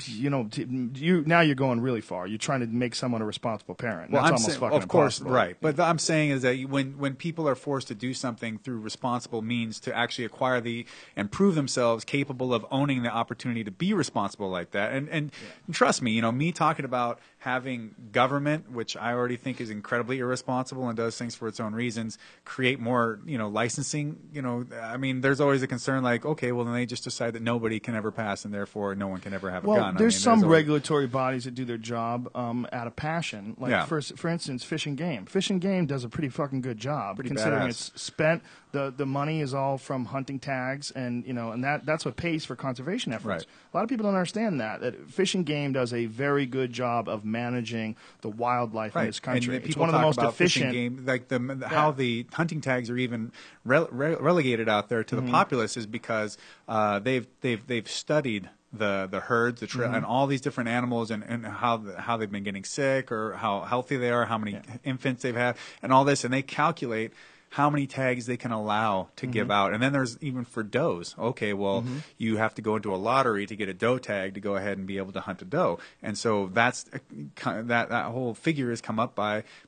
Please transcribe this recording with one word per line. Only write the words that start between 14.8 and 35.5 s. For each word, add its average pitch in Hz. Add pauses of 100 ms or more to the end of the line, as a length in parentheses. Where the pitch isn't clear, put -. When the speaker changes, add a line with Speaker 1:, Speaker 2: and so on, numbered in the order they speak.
Speaker 2:
and, 135
and, 151 (100)
Speaker 1:
Yeah. - (180)
Speaker 2:
and 170
trust -
me, 117
you 113
know, 113
me 151
talking 156
about 120 (220)
having 127 (180)
government, 139
which 117
I 113
already 123
think 120
is 117
incredibly 120
irresponsible 127
and 117
does 117
things 117
for 113
its 110
own 110
reasons, 113 (280)
create 127
more, 117
you 147
know, 110
licensing, 147 (140)
you 147
know, 123 (160)
I 113
mean, 131
there's 135
always 139
a 135
concern 135
like, 120
okay, 143
well, 120
then 120
they 120
just 120
decide 117
that 117
nobody 113
can 117
ever 107
pass 104
and 104
therefore 101
no 98
one 95
can 98
ever 95
have 92
a -
Speaker 1:
Well, 214
Speaker 2:
gun. 185
I 175
Speaker 1:
there's 220
Speaker 2:
mean, -
Speaker 1:
some 226
Speaker 2:
there's 196
always 160
Speaker 1:
regulatory 151
bodies 131
that 127
do 127
their 117
job, 117
um, 120
out 120
of 113
passion. 143
Like, 123
Speaker 2:
Yeah. 95
Speaker 1:
for, 156
for -
instance, 147
Fish -
and 143
Game. 156
Fish -
and 190